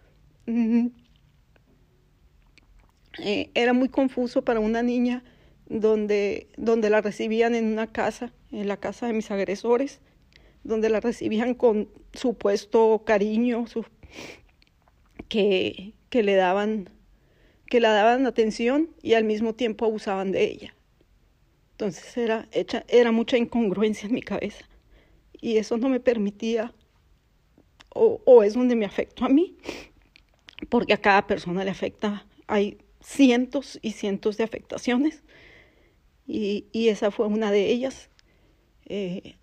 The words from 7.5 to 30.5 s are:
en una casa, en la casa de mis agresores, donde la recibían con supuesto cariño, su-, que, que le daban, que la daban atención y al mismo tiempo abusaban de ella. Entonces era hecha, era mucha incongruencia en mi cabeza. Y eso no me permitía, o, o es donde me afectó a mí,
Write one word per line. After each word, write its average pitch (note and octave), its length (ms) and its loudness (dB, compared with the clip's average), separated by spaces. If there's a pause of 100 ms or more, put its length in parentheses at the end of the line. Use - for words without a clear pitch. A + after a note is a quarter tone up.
en A3+ 100 0
una A3 260 -2
casa, A3 420 -6 (180)
en G#3 160 -6
la G3 100 -4
casa G3+ 300 -8
de A#3 60 -2
mis A3 180 -6
agresores, A3 680 -2 (640)
donde A3 260 -2
la G#3+ 100 0
recibían A3+ 560 -2
con G#3+ 340 2 (240)
supuesto A3 880 0
cariño, A3 640 0
su-, A3+ 180 -8 (1500)
que, G3+ 600 -2 (160)
que A#3+ 140 0
le G3+ 120 2
daban, G3 540 0 (800)
que B3 120 2
la A3 140 4
daban A#3 320 4
atención A#3+ 640 0 (120)
y - 120 0
al A3+ 100 4
mismo A3 320 -2
tiempo A3+ 300 -4
abusaban G3 480 -2
de F#3+ 100 0
ella. - 320 -6 (960)
Entonces - 460 -8
era A3+ 340 -2
hecha, F#3 380 -4
era A#3+ 240 6
mucha A3+ 240 0
incongruencia G#3+ 720 -2
en A3+ 40 -2
mi A#3+ 80 -2
cabeza. - 440 -8 (720)
Y A3+ 160 -2
eso A3 220 0
no A#3 100 -2
me C4 140 0
permitía, A3+ 720 -2 (1160)
o, - 360 2
o A#3+ 180 10
es G#3+ 120 0
donde B3 200 2
me A3 100 0
afectó - 380 -6
a B3+ 60 0
mí, D4+ 260 2 (1120)